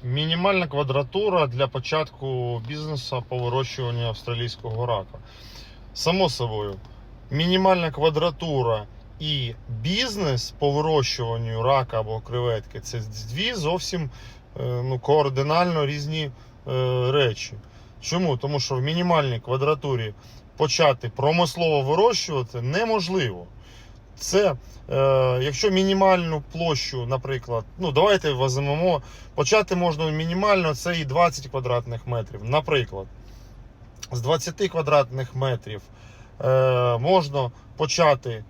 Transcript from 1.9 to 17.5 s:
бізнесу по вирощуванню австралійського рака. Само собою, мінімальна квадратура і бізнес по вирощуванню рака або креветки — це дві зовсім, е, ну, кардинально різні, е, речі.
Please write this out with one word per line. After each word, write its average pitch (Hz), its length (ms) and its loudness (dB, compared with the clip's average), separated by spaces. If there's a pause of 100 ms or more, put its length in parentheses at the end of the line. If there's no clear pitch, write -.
бізнесу 147 640 -6
по 127 80 -4
вирощуванню 120 720 -2
австралійського 117 760 -6
рака. 107 320 -4 (760)
Само 180 360 2
собою, 107 460 -4 (560)
мінімальна 175 600 4
квадратура 147 920 0 (340)
і 139 340 -4 (160)
бізнес 170 920 -2
по 143 120 2
вирощуванню 117 920 0
рака 127 360 2
або 110 200 -4
креветки — 117 640 -4
це 117 200 -8 (280)
дві 196 240 -4
зовсім, 170 560 -2 (500)
е, 123 240 -2
ну, 127 160 -2
кардинально 147 840 2
різні, 147 460 -4 (360)
е, 127 440 0
речі. 131 420 0 (480)